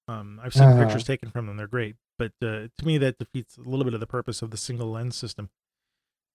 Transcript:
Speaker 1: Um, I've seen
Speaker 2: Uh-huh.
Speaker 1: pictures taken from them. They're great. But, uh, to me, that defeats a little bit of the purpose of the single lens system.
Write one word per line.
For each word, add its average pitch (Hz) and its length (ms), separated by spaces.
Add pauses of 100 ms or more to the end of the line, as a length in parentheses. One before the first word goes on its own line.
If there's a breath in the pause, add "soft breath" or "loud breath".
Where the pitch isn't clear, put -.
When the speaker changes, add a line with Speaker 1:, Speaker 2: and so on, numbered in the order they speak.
Speaker 1:
Um, 107 340
I've 123 120
seen 135 80
Speaker 2:
Uh-huh. 127 220
Speaker 1:
pictures 113 200
taken 123 260
from 117 160
them. 104 100
They're 104 100
great. 110 300 (220)
But, 113 220
uh, 110 280 (100)
to - 80
me, 160 120
that 135 200
defeats - 400
a 123 40
little 131 220
bit 123 100
of 107 60
the 110 60
purpose 120 340
of 110 100
the 107 60
single 117 340
lens 117 260
system. - 340 (840)